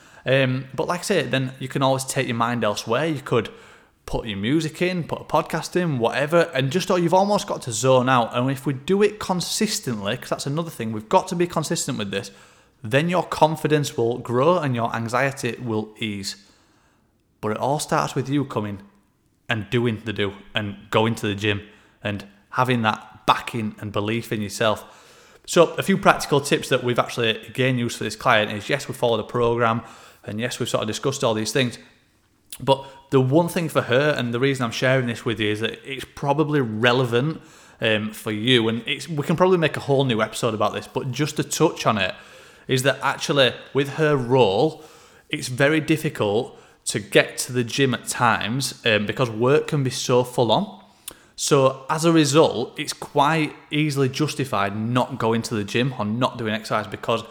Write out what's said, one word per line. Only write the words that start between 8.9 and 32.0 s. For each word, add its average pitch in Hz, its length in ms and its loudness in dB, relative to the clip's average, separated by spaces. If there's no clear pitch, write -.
it 208 180 0
consistently, 127 960 -2
'cause - 140 -12
that's - 160 -4
another 156 240 -4
thing, 113 220 -6
we've 107 180 -8
got 185 180 2
to 175 80 -4
be 175 100 2
consistent 156 520 -4
with 104 120 -6
this, 98 200 -6
then 135 280 0
your 175 120 0
confidence 151 760 0
will 117 180 0
grow 127 420 2
and 139 160 -2
your 117 220 -2
anxiety 120 640 -2
will 110 380 -4
ease. 101 380 -6
But 107 100 -2
it 107 60 -4
all 135 200 -2
starts 147 360 -2
with 131 160 -4
you 139 160 0
coming 104 340 -6
and 110 220 -4
doing 117 380 0
the 104 80 -6
do 101 180 -2
and 104 220 -4
going 113 260 4
to - 100 -6
the 101 80 0
gym 101 260 -2
and 104 220 -6
having 123 320 0
that - 440 -4
backing 113 520 0
and 104 140 -10
belief 113 400 -2
in 110 80 -2
yourself. 104 440 0
So - 280 6
a 139 80 -6
few 190 160 2
practical 156 420 4
tips 139 300 -2
that 123 120 2
we've 123 160 0
actually, 120 320 0
again, 127 300 0
used 120 220 -2
for 113 60 -6
this 110 120 -6
client 107 360 2
is, 104 180 -6
yes, 139 180 -2
we 123 60 -6
followed 117 260 0
a 107 40 -6
program. 117 580 0
And 104 100 -6
yes, 120 200 -6
we've 120 100 -2
sort 120 140 -2
of 113 40 -4
discussed 131 380 -4
all 113 100 2
these 107 180 -2
things, 127 260 0